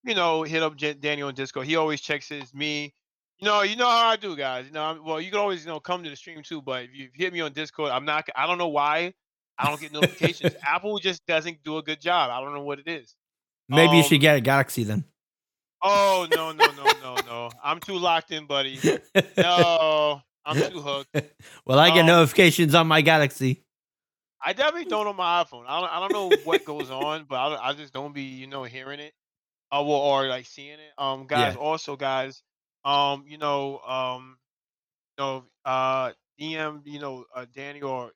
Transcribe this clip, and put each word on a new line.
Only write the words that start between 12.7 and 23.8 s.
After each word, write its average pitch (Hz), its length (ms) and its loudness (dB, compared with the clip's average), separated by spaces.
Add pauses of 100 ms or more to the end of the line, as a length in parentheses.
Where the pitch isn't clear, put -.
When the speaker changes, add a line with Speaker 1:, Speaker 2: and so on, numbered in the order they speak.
Speaker 1:
it 143 80 -14
is. 156 280 -12 (520)
Speaker 2:
Maybe 160 300 8
you 156 60 8
should 151 140 4
Speaker 1:
Um, 135 40 4
Speaker 2:
get 151 160 8
a - 20 2
Galaxy 131 460 2
then. 107 180 -2 (760)
Speaker 1:
Oh, 196 520 4
no, 160 200 -2
no, 156 180 4
no, 139 300 0
no, 127 140 -12 (100)
no. 117 240 -8 (120)
I'm 156 200 -2
too 196 160 -8
locked 170 340 0
in, 156 140 -10
buddy. 135 380 -4
Speaker 2:
<laughs> - 540 0
Speaker 1:
No, 160 840 4 (240)
I'm 151 260 0
too 175 100 -10
hooked. 139 280 -6 (560)
Speaker 2:
Well, 131 140 6
I 170 100 10
get 170 120 8
Speaker 1:
Um, 160 60 8
Speaker 2:
notifications 170 680 6
on 165 120 6
my 156 140 6
Galaxy. 143 640 2 (840)